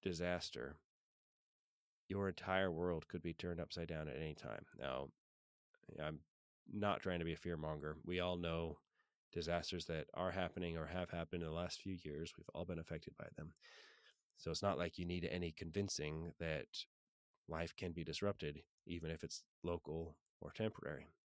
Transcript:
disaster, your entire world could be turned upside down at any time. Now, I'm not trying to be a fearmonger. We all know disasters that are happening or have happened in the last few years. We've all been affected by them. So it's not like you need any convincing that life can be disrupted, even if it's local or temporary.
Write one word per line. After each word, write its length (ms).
disaster, 720
your 200
entire 440
world 360
could 140
be 120
turned 260
upside 280
down 200
at 100
any 160
time. 320
Now, 300
I'm 160
not 280
trying 180
to 60
be 80
a 40
fearmonger. 680
We 160
all 180
know 420
disasters 540
that 300
are 160
happening 460
or 100
have 240
happened 320
in 60
the 40
last 280
few 220
years. 320
We've 200
all 100
been 140
affected 380
by 100
them. 160
So 120
it's 140
not 140
like 200
you 80
need 240
any 220
convincing 880
that 260
life 260
can 160
be 120
disrupted, 580
even 240
if 120
it's 200
local 520
or 120
temporary. 560